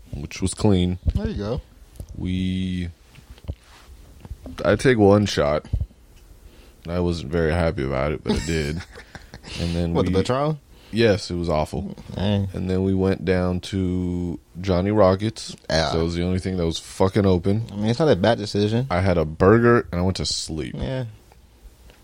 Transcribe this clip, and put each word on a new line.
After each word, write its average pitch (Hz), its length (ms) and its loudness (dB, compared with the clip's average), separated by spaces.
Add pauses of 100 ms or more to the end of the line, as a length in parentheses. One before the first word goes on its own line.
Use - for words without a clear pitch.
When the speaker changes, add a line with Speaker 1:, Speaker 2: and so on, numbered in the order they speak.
(140)
Speaker 1:
which 73 280 -10
was 95 120 -2
clean. 90 440 2 (160)
Speaker 2:
There 208 160 -2
you 202 80 -6
go. 104 240 -4 (560)
Speaker 1:
We, 92 720 -4 (1700)
I 98 120 2
take 127 220 4
one 104 280 6
shot. 76 400 0 (1200)
I 87 120 -2
wasn't 85 320 -2
very 82 220 2
happy 82 300 0
about 67 280 -2
it, 69 120 -6
but 104 180 0
I 67 40 -6
did. 80 420 -2
Speaker 2:
<laughs> - 40 -20 (680)
Speaker 1:
And 85 140 -2
then 85 180 -2
Speaker 2:
What, 90 140 0
Speaker 1:
we, 90 40 0
Speaker 2:
the 95 100 2
Patron? 143 360 0 (340)
Speaker 1:
Yes, 104 380 2
it 90 60 -6
was 85 140 -2
awful. 76 460 -2 (200)
Speaker 2:
Dang. 101 380 0
Speaker 1:
And 92 140 -6
then 92 160 0
we 95 120 2
went 95 280 0
down 90 380 0
to 90 800 -4 (200)
Johnny 92 300 2
Rockets. 104 640 2 (140)
Speaker 2:
Yeah. 78 220 0
Speaker 1:
That 82 120 0
was 85 120 -2
the 87 80 -2
only 92 160 0
thing 92 180 -4
that 85 80 0
was 82 140 -2
fucking 98 480 0
open. 98 440 2
Speaker 2:
I 98 40 -12
mean, 104 140 -4
it's 120 100 0
not 156 100 4
a 113 60 6
bad 104 240 2
decision. 107 500 0
Speaker 1:
I 87 120 0
had 90 180 2
a 80 40 4
burger 110 680 6
and 87 100 -2
I - 20 0
went 95 140 0
to 101 80 -4
sleep. - 500 -6
Speaker 2:
Yeah. 131 300 -6 (1000)